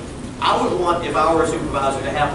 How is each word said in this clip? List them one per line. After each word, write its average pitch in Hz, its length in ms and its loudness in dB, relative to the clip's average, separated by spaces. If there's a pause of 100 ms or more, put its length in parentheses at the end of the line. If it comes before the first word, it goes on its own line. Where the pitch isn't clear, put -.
(400)
I 160 220 2
would 170 160 0
want, 170 260 0
if 147 120 -2
I 156 180 4
were 156 80 4
a 160 40 2
supervisor, 147 540 -2
to 147 100 -4
have 147 240 0